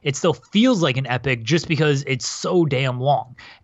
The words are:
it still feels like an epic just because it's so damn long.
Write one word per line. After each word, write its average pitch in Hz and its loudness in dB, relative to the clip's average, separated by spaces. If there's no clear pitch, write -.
it 139 -2
still 160 2
feels 220 2
like 135 0
an 135 -4
epic 123 -2
just 147 0
because 147 2
it's 131 -4
so 170 0
damn 127 -2
long. 131 -2